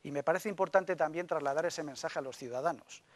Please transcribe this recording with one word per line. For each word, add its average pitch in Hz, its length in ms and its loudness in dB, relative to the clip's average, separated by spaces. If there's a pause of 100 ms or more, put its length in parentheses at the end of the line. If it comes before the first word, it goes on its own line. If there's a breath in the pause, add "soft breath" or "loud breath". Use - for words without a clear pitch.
Y 147 80 -8
me 143 120 -2
parece 180 260 2
importante 185 460 4
también 160 300 0
trasladar 156 400 2
ese 165 180 -2
mensaje 151 360 -6
a - 20 0
los 135 160 -6
ciudadanos. 131 640 -4 (140 loud breath)